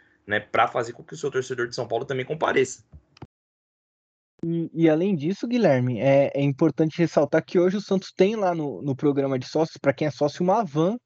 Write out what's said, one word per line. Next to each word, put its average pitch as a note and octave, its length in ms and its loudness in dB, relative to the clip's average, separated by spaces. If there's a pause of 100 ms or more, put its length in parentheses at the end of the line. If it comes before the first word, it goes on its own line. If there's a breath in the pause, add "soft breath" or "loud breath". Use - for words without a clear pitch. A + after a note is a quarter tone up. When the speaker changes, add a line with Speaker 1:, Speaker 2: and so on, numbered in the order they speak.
(280 soft breath)
Speaker 1:
né, G#2+ 140 -2
pra A2+ 260 0
fazer A#2+ 240 -4
com - 120 -18
que - 100 -20
o - 40 -16
seu C#3+ 140 -6
torcedor B2 380 -4
de A#2+ 60 -14
São A#2+ 120 -6
Paulo A#2 180 -4
também C3 200 -4
compareça. C3 580 -2 (1600)
Speaker 2:
E, E3 300 -2
e E3 160 4
além F3 260 2
disso, E3 320 -4
Guilherme, C3+ 520 2
é, C3+ 360 4
é C#3+ 60 0
importante D3+ 560 0
ressaltar D#3+ 460 2
que - 140 -2
hoje F#3 200 2
o G3+ 40 -4
Santos F#3+ 300 -4
tem G3+ 240 2
lá F#3+ 180 0
no, C#3+ 280 -6
no C#3 140 -2
programa C3+ 440 0
de B2+ 80 -10
sócios, D#3 300 -2
pra F#3 160 0
quem D#3 140 -2
é C#3+ 40 -2
sócio, D3 320 -2
uma G3 200 2
van E3 420 0